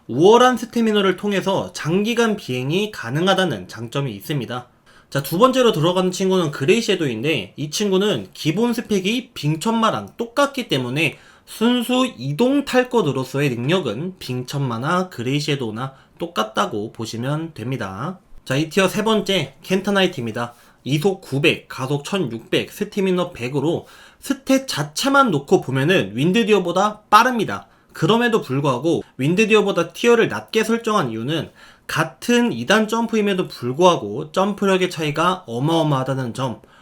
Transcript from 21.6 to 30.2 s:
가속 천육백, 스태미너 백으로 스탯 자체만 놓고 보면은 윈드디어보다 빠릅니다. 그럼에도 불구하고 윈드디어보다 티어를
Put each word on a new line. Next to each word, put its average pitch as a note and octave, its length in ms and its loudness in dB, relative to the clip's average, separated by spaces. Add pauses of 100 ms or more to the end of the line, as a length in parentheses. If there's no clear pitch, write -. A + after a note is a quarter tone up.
가속 C#3 360 -6
천육백, A#2 640 -4
스태미너 F#3 600 -2
백으로 C3+ 560 -4 (340)
스탯 C4+ 460 0
자체만 C4+ 640 0
놓고 D#3+ 320 2
보면은 C3+ 520 0
윈드디어보다 F#3 920 2
빠릅니다. G#3+ 600 2 (260)
그럼에도 A3+ 480 2
불구하고 C3+ 600 0 (140)
윈드디어보다 F#3 760 2
티어를 A#3 360 4